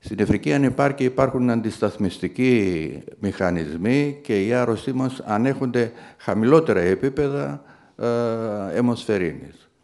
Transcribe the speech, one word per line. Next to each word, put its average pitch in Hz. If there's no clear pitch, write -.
Στην 107
νεφρική 104
ανεπάρκεια 139
υπάρχουν 127
αντισταθμιστικοί 101
μηχανισμοί 95
και 101
οι 113
άρρωστοι 123
μας 131
ανέχονται 120
χαμηλότερα 113
επίπεδα, 139
ε, 117
αιμοσφαιρίνης. 92